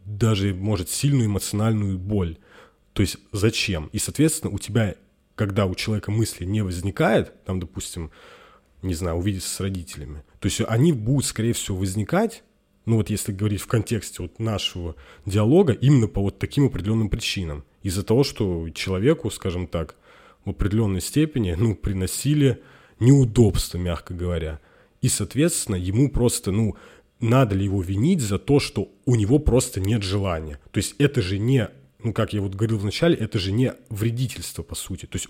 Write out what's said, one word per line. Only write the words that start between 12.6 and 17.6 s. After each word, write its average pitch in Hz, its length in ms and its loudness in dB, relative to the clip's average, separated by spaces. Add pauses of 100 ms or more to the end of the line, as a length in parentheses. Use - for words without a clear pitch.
ну 113 100 2
вот 107 140 0
если 104 220 -4
говорить 101 280 -2
в - 60 -12
контексте 110 560 -2
вот - 160 -12
нашего 92 560 -4 (320)
диалога, 117 460 4
именно 123 340 6
по - 160 -2
вот 98 160 -2
таким 139 280 0
определенным 107 440 0
причинам. 82 540 -4 (180)